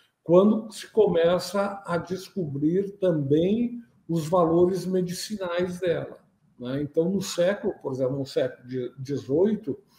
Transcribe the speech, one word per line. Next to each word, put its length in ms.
quando 480
se 220
começa 920
a 120
descobrir 1040
também 800
os 200
valores 580
medicinais 920
dela, 380
né? 200
Então, 300
no 120
século, 600
por 80
exemplo, 260
no 100
século 420
de 300
dezoito, 800